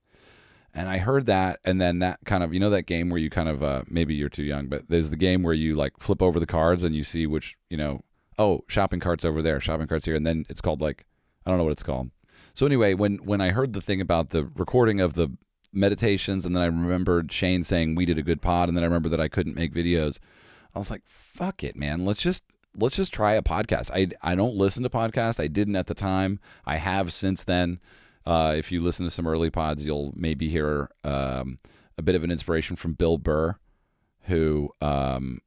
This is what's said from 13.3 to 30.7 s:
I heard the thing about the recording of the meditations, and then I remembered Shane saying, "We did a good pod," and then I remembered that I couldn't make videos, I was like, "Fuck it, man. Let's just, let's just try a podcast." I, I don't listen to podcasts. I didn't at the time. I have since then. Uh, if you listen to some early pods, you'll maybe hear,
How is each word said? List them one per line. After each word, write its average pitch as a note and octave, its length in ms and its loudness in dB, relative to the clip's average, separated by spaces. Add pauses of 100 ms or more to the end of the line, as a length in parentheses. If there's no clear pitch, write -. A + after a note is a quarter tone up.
I F#2 120 2
heard B2 220 0
the G2 80 -6
thing G2 200 -2
about E2+ 300 0
the D#2 140 0
recording G#2+ 540 2
of F2 140 2
the D#2+ 160 0 (420)
meditations, G2 720 2
and F2 120 -2
then F2 80 2
I F2 40 2
remembered E2+ 640 0
Shane F2+ 320 0
saying, E2 300 0
"We F2 120 2
did E2+ 120 2
a D2+ 60 0
good D#2+ 180 0
pod," F2 260 2
and F2 80 0
then E2+ 80 2
I E2+ 40 2
remembered E2 240 0
that D#2+ 100 0
I D#2 60 0
couldn't D#2+ 280 -4
make D#2+ 200 -4
videos, E2 420 0 (560)
I F#2 60 -6
was G2+ 100 -6
like, - 160 -8
"Fuck - 580 -8
it, C2 120 -8
man. D2 280 -4
Let's G2+ 200 0
just, F3+ 200 -2 (320)
let's A2+ 200 2
just F#3+ 180 -2
try G#2+ 200 2
a A2 100 2
podcast." - 480 -2
I, F#2+ 160 4 (160)
I E2+ 100 0
don't G#2+ 220 2
listen G2 260 2
to B2 80 -2
podcasts. A2+ 500 -2
I D2+ 80 -2
didn't G2+ 280 0
at F#2 100 -2
the - 80 -6
time. F#2+ 460 -2 (260)
I D2+ 120 -2
have F#2 360 -2
since F#2+ 300 -2
then. F2+ 360 0 (460)
Uh, D#2+ 320 4
if D#2 140 -6
you F2 80 0
listen E2+ 240 0
to E2+ 80 -2
some E2+ 160 -4
early D#2+ 220 2
pods, D#2 340 -2
you'll D2 320 -4
maybe D#2+ 320 -2
hear, D2+ 420 0 (140)